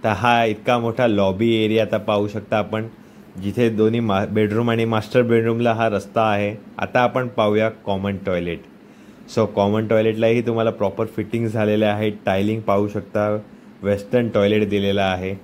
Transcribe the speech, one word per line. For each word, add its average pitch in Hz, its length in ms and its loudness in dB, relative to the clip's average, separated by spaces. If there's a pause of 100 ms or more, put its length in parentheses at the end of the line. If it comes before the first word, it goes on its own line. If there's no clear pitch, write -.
तर 113 40 0
हा 117 360 2
इतका 113 340 0
मोठा 117 280 0
lobby 107 580 2
area 110 200 2
आता 107 120 -4
पाहू 104 320 -2
शकता 107 300 -4
आपण, 107 280 -4 (560)
जिथे 107 260 0
दोन्ही 110 320 2
मा-, 104 260 0
bedroom 110 440 0
आणि 113 140 2
master 113 380 0
बेडरूमला 117 500 2
हा 113 160 0
रस्ता 104 340 -2
आहे. 104 340 0 (220)
आता 123 220 0
आपण 123 280 0
पाहूया 107 400 2
common 98 480 -4 (100)
toilet. 87 340 -4 (760)
So, 110 100 2
common 104 400 0
टॉयलेटलाही 113 560 2
तुम्हाला 113 280 0
proper 107 360 -2
फिटिंग 113 400 -4
झालेले 107 380 2
आहे, 107 260 2
Tiling 104 500 -2
पाहू 104 280 0
शकता, 104 500 -2 (440)
Western 104 460 0
toilet 107 400 2
दिलेला 98 360 0
आहे. 95 400 -2